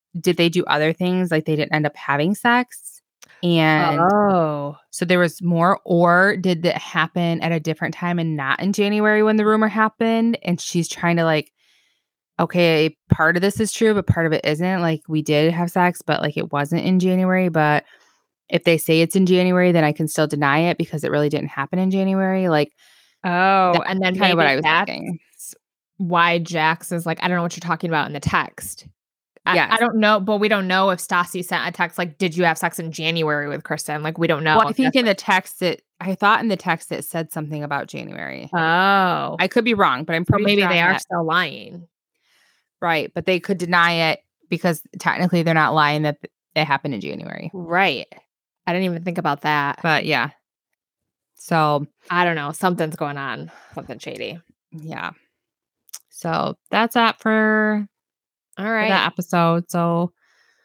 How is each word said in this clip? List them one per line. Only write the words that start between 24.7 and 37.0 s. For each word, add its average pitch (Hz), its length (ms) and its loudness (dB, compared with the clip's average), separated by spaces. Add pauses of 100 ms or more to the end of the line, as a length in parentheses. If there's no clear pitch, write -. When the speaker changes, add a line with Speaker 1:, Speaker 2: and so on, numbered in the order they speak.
Speaker 1:
thinking. 160 280 -8 (800)
Speaker 2:
why 170 420 2
Jax 165 520 -2
is 170 140 -6
like, 165 180 -4
"I - 40 -2
don't 180 100 0
know 170 60 -2
what 170 120 -6
you're 170 140 -14
talking 165 220 -4
about," 151 160 0
in 147 60 -10
the - 60 -8
text. - 680 -4 (600)
I, 175 80 2
Speaker 1:
Yes. 156 160 2
Speaker 2:
I 220 60 2
don't 226 180 0
know, 214 240 4
but 208 200 -2
we 214 100 2
don't 196 180 0
know 190 220 2
if 180 100 -2
Stassi 180 440 -4
sent 160 220 -4
a 175 60 -6
text 170 260 -4
like, 180 200 -6
"Did 175 180 -2
you 180 80 0
have 165 140 2
sex 175 220 -4
in 165 120 -10
January 156 560 -2
with 147 160 -8
Kristen?" 151 400 -8
Like, 160 140 -6
we 165 100 0
don't 156 160 0
know 156 140 4
Speaker 1:
Well, 220 100 4
I 233 40 -4
Speaker 2:
if - 40 -4
Speaker 1:
think 254 120 2
Speaker 2:
that's 254 100 0
Speaker 1:
in 240 80 2
the 202 100 2
text - 460 -2
it, 175 220 -2 (180)
I 185 140 -4
thought 208 260 2
in 226 80 -2
the 190 80 0
text - 340 -4
it - 140 -8